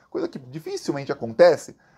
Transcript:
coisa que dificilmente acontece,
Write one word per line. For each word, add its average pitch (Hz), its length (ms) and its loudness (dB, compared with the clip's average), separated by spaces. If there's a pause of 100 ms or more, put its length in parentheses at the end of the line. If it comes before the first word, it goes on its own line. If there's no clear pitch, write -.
coisa - 180 -6
que - 120 -14
dificilmente 143 720 -8
acontece, 127 640 2 (220)